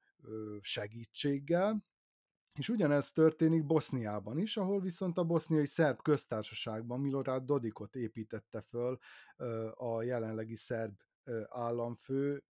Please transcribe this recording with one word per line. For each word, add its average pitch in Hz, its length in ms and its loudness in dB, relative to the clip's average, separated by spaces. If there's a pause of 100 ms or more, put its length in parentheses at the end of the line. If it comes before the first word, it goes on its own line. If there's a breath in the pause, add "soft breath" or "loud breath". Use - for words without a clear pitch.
(220)
ö, 107 380 -10
segítséggel, 143 1200 0 (720)
és 135 100 -4
ugyanezt 147 460 4
történik 160 520 6
Boszniában 117 720 0
is, 214 180 -2
ahol 196 240 0
viszont 185 380 -2
a 175 60 2
boszniai 160 420 4
szerb 143 360 2
köztársaságban 120 1000 -2
Milorad 135 440 0
Dodikot 120 500 -2
építette 110 640 -8
föl, 123 380 -4 (380 soft breath)
ö, 113 380 -6
a 117 280 -4
jelenlegi 113 540 -4
szerb, 113 440 -6 (260)
ö, 113 220 -4
államfő, 120 1000 -4